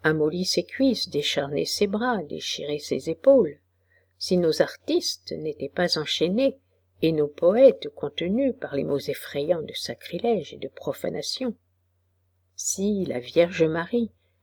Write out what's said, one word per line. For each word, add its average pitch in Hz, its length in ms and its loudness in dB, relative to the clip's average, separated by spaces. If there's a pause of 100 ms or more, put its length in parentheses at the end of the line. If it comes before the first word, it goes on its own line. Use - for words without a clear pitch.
amolli 160 420 0
ses - 180 0
cuisses, - 460 0
décharné 147 560 -2
ses - 220 -2
bras, 214 360 -2
déchiré 147 560 -6
ses - 300 -6
épaules, 190 500 4 (580)
si - 200 0
nos 170 240 2
artistes - 720 -2
n'étaient 151 360 -8
pas 175 300 0
enchaînés 185 580 0 (440)
et 160 100 2
nos 151 160 2
poètes 202 640 6
contenus 202 720 -2
par - 160 -6
les 143 80 0
mots 143 160 -2
effrayants 147 600 -2
de 95 120 -10
sacrilège 180 800 -4
et - 40 -16
de 135 120 -10
profanation, - 840 -6 (1000)
si 196 500 -2
la 123 140 -4
Vierge 165 440 2
Marie 175 480 0 (320)